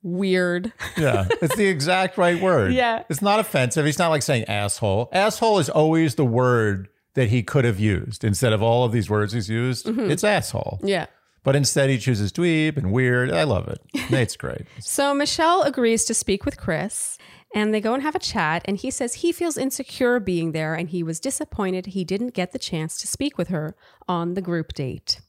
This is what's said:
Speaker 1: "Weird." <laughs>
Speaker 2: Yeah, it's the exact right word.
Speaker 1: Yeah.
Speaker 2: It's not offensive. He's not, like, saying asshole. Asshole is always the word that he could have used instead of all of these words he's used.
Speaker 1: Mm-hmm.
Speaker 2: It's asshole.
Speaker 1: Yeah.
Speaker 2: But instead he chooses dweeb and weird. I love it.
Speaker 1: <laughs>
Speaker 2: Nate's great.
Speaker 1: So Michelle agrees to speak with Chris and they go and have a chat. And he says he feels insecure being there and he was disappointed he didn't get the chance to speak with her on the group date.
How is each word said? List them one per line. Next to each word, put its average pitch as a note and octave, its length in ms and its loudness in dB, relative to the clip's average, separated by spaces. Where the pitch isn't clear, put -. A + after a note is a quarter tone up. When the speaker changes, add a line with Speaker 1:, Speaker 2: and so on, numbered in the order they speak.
Speaker 1:
"Weird." F3+ 680 0
<laughs> - 120 -10
Speaker 2:
Yeah, A2+ 300 2
it's E3 140 0
the G#3 100 2
exact F#3 520 0
right F3 220 4
word. D3 320 4
Speaker 1:
Yeah. A#3 360 2
Speaker 2:
It's D#3 140 -2
not G3+ 180 4
offensive. C#3 460 0
He's D3+ 120 0
not, F3 100 2
like, D#3 140 2
saying A#2+ 220 2
asshole. G#2 680 0
Asshole G#3 460 2
is D3 100 2
always D#3+ 460 4
the D#3 100 2
word A2+ 640 2
that B2+ 160 2
he A#2+ 120 4
could C3+ 220 2
have G#2+ 160 2
used G#2+ 420 0
instead A2 300 2
of G#2 100 2
all A#2 220 4
of A2+ 80 0
these G#2+ 180 0
words G#2 220 0
he's A2 160 -4
used. A#2+ 380 -2
Speaker 1:
Mm-hmm. A3 240 -2
Speaker 2:
It's F3 140 0
asshole. - 600 -2
Speaker 1:
Yeah. G3 220 -2
Speaker 2:
But C3+ 140 2
instead C#3 340 2
he C3 80 2
chooses G#2 340 0
dweeb D#3+ 440 0
and G2 160 -2
weird. B2 400 2
I E3 120 2
love A#2 240 0
it. - 120 -8
Speaker 1:
<laughs> B3 140 -4
Speaker 2:
Nate's B2+ 260 0
great. - 300 -10
Speaker 1:
So C#4+ 340 0
Michelle D#4+ 480 2
agrees A#3 420 2
to A3+ 100 -2
speak - 300 -2
with - 140 -4
Chris - 580 -6
and G#3+ 180 2
they G#3+ 80 2
go A3 140 0
and C4+ 80 -2
have D4+ 120 -4
a - 60 -2
chat. D#3+ 460 -2
And G3 100 -2
he B3+ 140 -6
says B3 240 -4
he E4+ 180 -2
feels E4+ 240 -2
insecure B3+ 640 -2
being E3+ 320 -2
there D#3 220 -4
and D#3+ 160 -6
he F3 120 -4
was D#3+ 160 -6
disappointed F#3+ 680 -4
he F#3+ 180 -4
didn't G#3 300 -4
get F3+ 180 -4
the C4 60 -8
chance D#3+ 400 -6
to - 80 -8
speak - 320 -6
with F3 100 -2
her E3+ 260 -4
on F3 280 -2
the F#3+ 80 -4
group F3 320 -4
date. - 540 -10